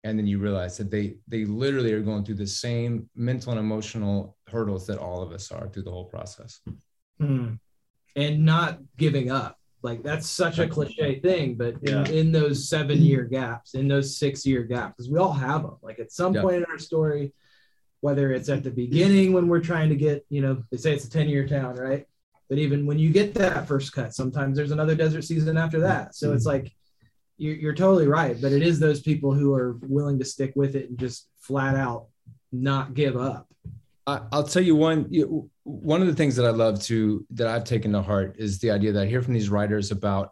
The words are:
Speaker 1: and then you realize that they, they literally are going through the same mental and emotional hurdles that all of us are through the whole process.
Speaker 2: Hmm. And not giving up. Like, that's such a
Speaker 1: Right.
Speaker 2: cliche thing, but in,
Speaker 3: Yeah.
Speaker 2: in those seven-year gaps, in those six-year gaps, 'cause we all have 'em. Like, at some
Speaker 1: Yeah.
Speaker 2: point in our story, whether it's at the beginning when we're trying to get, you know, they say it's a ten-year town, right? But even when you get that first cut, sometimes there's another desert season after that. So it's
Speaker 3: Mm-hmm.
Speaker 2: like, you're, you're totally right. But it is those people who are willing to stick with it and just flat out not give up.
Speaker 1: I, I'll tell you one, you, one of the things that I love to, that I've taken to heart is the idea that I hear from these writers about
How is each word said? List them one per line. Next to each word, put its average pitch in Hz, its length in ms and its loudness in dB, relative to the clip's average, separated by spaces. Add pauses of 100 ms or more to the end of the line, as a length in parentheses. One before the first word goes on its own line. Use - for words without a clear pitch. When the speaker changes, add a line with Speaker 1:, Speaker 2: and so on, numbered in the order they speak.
Speaker 1:
and 110 140 -4
then 104 100 0
you 101 120 0
realize 95 380 -4
that 101 140 -6
they, 104 240 -4 (120)
they 113 180 -4
literally 123 480 0
are 107 80 -2
going 104 220 -2
through 107 120 -6
the 101 120 -6
same 120 680 -4
mental 123 360 -4
and 113 80 -2
emotional 107 760 -4 (100)
hurdles 101 400 -4
that 104 100 -6
all 90 240 -8
of 87 100 -10
us 95 200 -14
are 85 180 -10
through 98 140 -12
the 90 80 -10
whole 90 140 -12
process. - 540 -16 (600)
Speaker 2:
Hmm. 127 360 -2 (600)
And 151 280 0
not 160 360 2 (180)
giving 135 320 0
up. 127 280 -4 (240)
Like, 117 220 -8
that's 156 240 -6
such 170 300 -2
a 165 60 2
Speaker 1:
Right. 160 80 -2
Speaker 2:
cliche 143 480 -2
thing, 160 360 0
but 117 280 -4
in, 139 100 0
Speaker 3:
Yeah. 139 160 2
Speaker 2:
in 160 220 4
those 147 360 2
seven-year 139 580 2
gaps, 120 500 -6
in 135 120 0
those 139 300 0
six-year 139 460 0
gaps, 113 340 -6
'cause 120 120 -12
we 151 100 0
all 185 120 2
have 139 320 -2
'em. - 180 -12
Like, 107 180 -16
at - 120 -12
some 185 220 0
Speaker 1:
Yeah. 208 80 2
Speaker 2:
point 180 160 2
in 175 80 -2
our 160 140 -12
story, 147 540 -2 (680)
whether 139 320 2
it's 127 160 -4
at 135 140 0
the 123 80 -6
beginning 185 600 4
when 175 160 4
we're 170 140 4
trying 165 280 0
to 147 60 4
get, 143 340 0
you 143 120 -2
know, 131 300 0
they 127 60 -6
say 151 180 0
it's 135 100 -6
a - 40 -14
ten-year 143 380 2
town, 135 280 -2
right? 131 320 -4 (420)
But 139 80 0
even 143 300 2
when 147 100 0
you 156 140 4
get 202 240 4
that 175 320 0
first 135 260 -2
cut, 117 220 -6
sometimes 135 420 -2
there's 147 140 -2
another 156 240 2
desert 156 260 2
season 160 340 0
after 160 260 0
that. - 340 0
So 147 180 -2
it's 120 140 2
Speaker 3:
Mm-hmm. 139 180 0
Speaker 2:
like, - 100 -18 (600)
you're, 156 180 -4
you're 151 200 -4
totally 185 320 6
right. 143 340 2
But 135 100 2
it 143 120 4
is 165 160 4
those 151 220 4
people 139 340 0
who 143 180 4
are 123 200 0 (100)
willing 139 360 0
to 131 60 -2
stick 135 300 -4
with 139 200 0
it 135 140 -4
and 123 80 -10
just 123 320 -8 (100)
flat 135 360 -2
out 117 320 -4 (440)
not 131 440 -2
give 139 200 0
up. 123 300 -4 (600)
Speaker 1:
I, 143 240 -4
I'll 147 120 2
tell 180 200 2
you 165 120 6
one, 156 360 4
you, 156 400 0 (120)
one 156 380 0
of 185 60 4
the 160 80 2
things 143 220 2
that 123 100 4
I - 20 6
love 110 340 2
to, 107 400 0 (120)
that 110 100 -2
I've 117 200 -2
taken 107 260 0
to 101 100 2
heart 95 380 -2
is 101 180 -2
the 110 140 0
idea 104 220 2
that 101 100 2
I - 20 2
hear 120 160 0
from 123 140 0
these 104 140 0
writers 104 420 0
about 98 400 -2